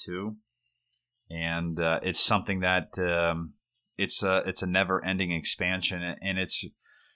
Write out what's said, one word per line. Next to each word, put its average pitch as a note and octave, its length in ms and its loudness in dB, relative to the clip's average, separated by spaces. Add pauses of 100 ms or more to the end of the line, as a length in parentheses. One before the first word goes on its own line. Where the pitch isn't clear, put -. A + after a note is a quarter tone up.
to. G2 320 -6 (960)
And, E2+ 500 -4
uh, E2 220 2
it's F2+ 180 2
something G2 400 4
that, F#2 380 0
um, E2+ 560 0 (420)
it's - 260 0
a, F#2+ 240 2
it's F#2 160 -2
a F#2+ 40 -2
never F#2 360 2
ending F#2 300 0
expansion, F2+ 720 -2
and F#2 360 -4
it's F#2 280 0 (500)